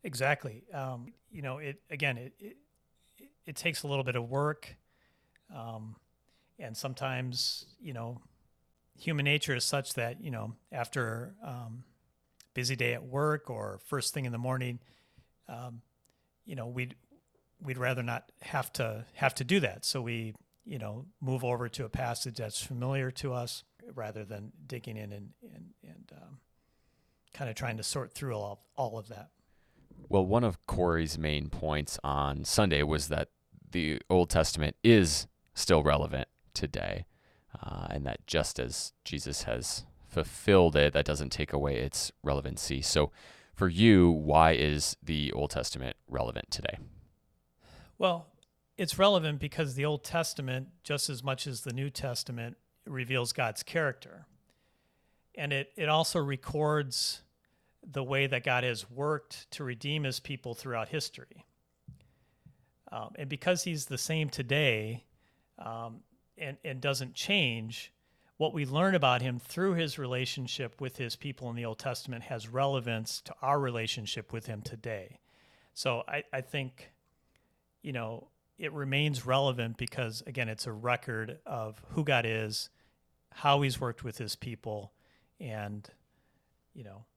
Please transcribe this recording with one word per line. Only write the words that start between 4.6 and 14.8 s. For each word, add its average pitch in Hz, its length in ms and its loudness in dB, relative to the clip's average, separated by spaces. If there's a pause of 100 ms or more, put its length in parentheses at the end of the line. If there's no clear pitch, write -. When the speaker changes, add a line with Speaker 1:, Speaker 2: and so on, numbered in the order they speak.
Speaker 1:
Um, 113 420 -10 (640)
and 113 180 -10
sometimes, 127 880 -4 (160)
you 156 140 -10
know, 117 260 -8 (760)
human 147 260 0
nature 143 300 2
is 123 100 0
such - 300 -2
that, 120 260 -4
you 156 100 -8
know, 113 240 -6 (160)
after, 120 720 -4
um, 123 420 -12 (680)
busy 123 200 -2
day 120 200 0
at 117 100 -8
work 147 460 0
or 104 340 -6
first - 300 -2
thing 139 100 -2
in 120 80 -2
the 117 60 -4
morning, 123 400 -2 (680)